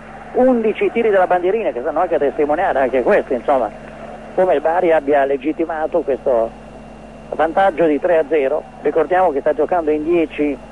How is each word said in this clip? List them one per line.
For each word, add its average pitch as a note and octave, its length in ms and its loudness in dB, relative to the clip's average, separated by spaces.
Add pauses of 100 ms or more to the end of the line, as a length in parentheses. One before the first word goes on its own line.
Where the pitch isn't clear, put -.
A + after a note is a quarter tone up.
(340)
Undici A3+ 580 2
tiri A3+ 180 0
della F#3 180 4
bandierina F3+ 440 0
che A#2+ 80 -6
stanno D3+ 220 -2
anche F3 140 0
a D3 40 2
testimoniare D3 600 0
anche C3 220 2
questi, C#3+ 340 2
insomma, A#2+ 360 0 (640)
come F#3 180 2
il C#3+ 60 2
Bari E3 320 2
abbia C#3+ 320 4
legittimato D#3 800 -2
questo A#2+ 640 -2 (640)
vantaggio E3 560 2
di D3 140 2
tre F3 180 2
a D#3 100 2
zero. D3+ 360 0 (180)
Ricordiamo E3 500 2
che C#3 80 -2
sta D3+ 140 0
giocando D#3 380 0
in D3+ 120 0
dieci D3 540 0 (140)